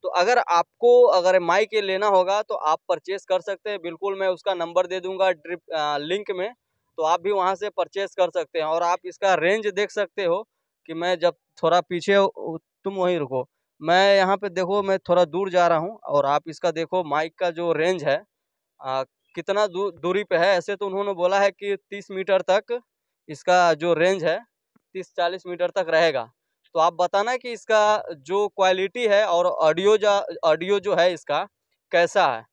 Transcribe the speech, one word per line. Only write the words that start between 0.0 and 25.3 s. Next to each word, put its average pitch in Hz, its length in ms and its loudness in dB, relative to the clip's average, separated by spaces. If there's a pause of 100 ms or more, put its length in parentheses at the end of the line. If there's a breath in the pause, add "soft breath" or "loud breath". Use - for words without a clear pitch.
तो 185 80 -8
अगर 240 280 2
आपको, 240 640 4
अगर 185 360 4
माइक 180 340 2
ये 220 80 0
लेना 190 260 -2
होगा, 196 340 2
तो 220 120 -6
आप 156 260 -2 (100)
परचेज 185 360 -4
कर 185 160 0
सकते - 280 -8
हैं। 202 120 -8
बिल्कुल, 190 380 -8
मैं 190 80 -2
उसका 185 260 -2
नंबर 170 340 -2
दे 185 120 -6
दूंगा 185 320 0
ड्रिप-, 170 420 -8
आ, 147 240 -2
लिंक 180 340 -6
में, 190 220 -6 (440)
तो 160 60 -4
आप 170 180 0
भी 196 100 -4
वहाँ 190 240 0
से 208 140 -8
परचेज 190 460 -6
कर 180 140 2
सकते 165 300 -4
हैं। 156 60 -2
और 165 180 -2
आप 175 220 0
इसका 185 300 0
रेंज 196 320 0
देख 196 240 -4
सकते 202 340 -4
हो 180 220 -2 (400)
कि 160 60 -12
मैं 170 260 -2
जब 170 140 0 (300)
थोड़ा 170 180 4
पीछे, 180 320 -4 (720)
तुम 196 100 -6
वहीं 180 240 0
रुको, 127 320 -6 (320)
मैं 185 360 4
यहाँ 190 200 2
पे 202 120 -6
देखो, 185 340 -2
मैं 196 160 0
थोड़ा 180 260 2
दूर 180 240 -4
जा 175 180 2
रहा 165 100 2
हूँ। 185 260 -6
और 143 220 0
आप 143 220 0
इसका 165 240 -4
देखो, 165 320 -4
माइक 156 340 -4
का 180 140 -2
जो 165 220 -4
रेंज 160 300 0
है, 151 200 0 (580)
आ, 135 220 -6 (320)
कितना 202 320 -2
दू-, 185 240 -6
दूरी 180 320 -4
पे 190 140 -2
है। 170 100 2
ऐसे 196 280 0
तो 196 120 -8
उन्होंने 196 260 -4
बोला 180 260 0
है 196 120 2
कि 202 240 -8
तीस 202 360 -16
मीटर 190 300 -2
तक 214 400 -2 (480)
इसका 175 440 4
जो 165 200 0
रेंज 175 300 2
है, 170 160 0 (540)
तीस 190 240 -14
चालीस 180 300 -4